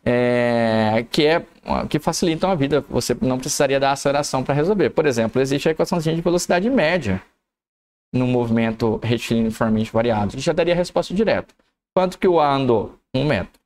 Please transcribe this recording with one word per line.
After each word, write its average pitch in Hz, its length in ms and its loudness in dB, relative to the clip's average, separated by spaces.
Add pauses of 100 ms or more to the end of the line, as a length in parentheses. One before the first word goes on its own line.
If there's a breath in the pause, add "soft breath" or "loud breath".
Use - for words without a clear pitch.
é, 120 1080 2
que 156 120 2
é, 160 220 2 (420)
que 151 120 -2
facilitam 170 500 -2
a 196 60 0
vida. 139 340 0
Você 123 320 -2
não 127 160 0
precisaria 139 420 0
da 135 120 2
aceleração 139 520 -2
pra 139 120 -2
resolver. 165 340 2
Por 160 160 0
exemplo, 117 340 2
existe 135 300 0
a - 20 2
equaçãozinha 160 440 -2
de 170 60 -4
velocidade 175 460 0
média 156 540 0 (920)
no 127 140 0
movimento 117 760 0
retilíneo 113 460 0
uniformemente 110 420 -2
variado, 110 400 0
que 127 80 -10
já 165 120 -2
daria 170 220 0
a 170 40 0
resposta 175 360 -4
direta. 180 400 -2 (420)
Quanto 185 220 0
que 202 100 2
o 170 120 4
A 143 160 2
andou? 120 420 0 (160)
Um 131 100 -2
metro. 110 420 -2